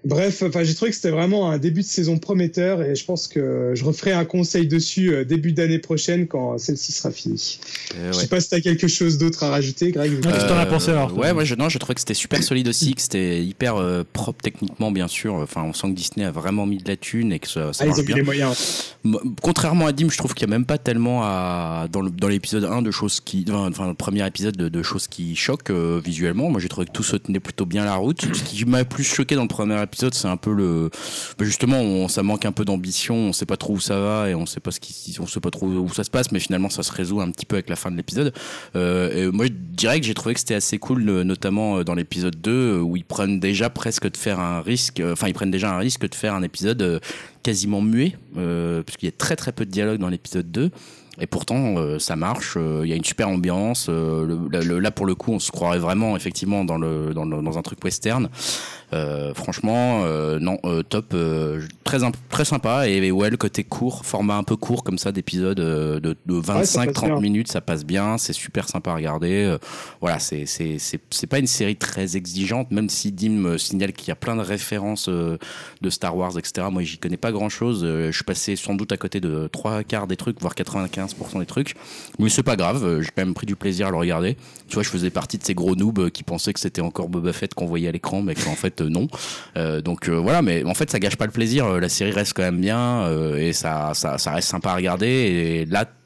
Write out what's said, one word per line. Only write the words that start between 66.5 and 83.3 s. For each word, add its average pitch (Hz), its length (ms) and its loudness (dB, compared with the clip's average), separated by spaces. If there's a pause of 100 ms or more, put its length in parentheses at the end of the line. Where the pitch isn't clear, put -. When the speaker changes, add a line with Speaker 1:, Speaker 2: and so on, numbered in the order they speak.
Speaker 2:
vingt-cinq, 123 340 2
Speaker 1:
passe 143 80 -2
Speaker 2:
trente - 160 2
Speaker 1:
bien. 147 80 0
Speaker 2:
minutes, 104 320 2
ça 85 100 -2
passe 78 240 -2
bien, 101 320 0
c'est - 160 -4
super - 360 -4
sympa 87 220 -4
à 82 40 0
regarder, 80 500 0
euh, 85 120 2 (440)
voilà, 85 180 2
c'est, 73 280 -4
c'est, 78 320 -4
c'est, - 200 -6 (120)
c'est - 160 -4
pas 135 120 2
une 160 80 2
série - 280 2
très 95 420 -4
exigeante, 95 540 -2
même 104 180 0
si - 220 -2
Dim 104 200 0
me 90 280 2
signale 98 340 0
qu'il - 160 -8
y - 20 -2
a 78 40 -2
plein 117 200 -2
de 110 60 0
références, 101 680 -4
euh, 85 280 0 (440)
de 95 100 0
Star 87 260 -2
Wars, 90 200 -2
et 82 60 -4
cetera. 92 280 -4
Moi, 90 120 0
j'y 82 160 -6
connais 87 180 -2
pas 117 140 -2
grand-chose, 107 520 0
euh, 80 280 0
je - 40 -4
suis - 100 -2
passé 98 300 -2
sans - 200 -4
doute 101 160 -2
à 98 60 0
côté 95 220 -4
de 78 320 -2
trois 107 320 -4
quarts 101 240 -2
des 90 100 -2
trucs, - 220 -4
voire 87 140 -2
quatre-vingt-quinze 95 640 -4
pour - 160 -10
cent 92 80 -4
des 85 80 -4
trucs, - 260 -2 (460)
mais 107 100 6
c'est 123 140 4
pas 123 120 4
grave, 92 300 2
euh, 80 160 2
j'ai 80 140 -4
quand 95 100 2
même 90 80 0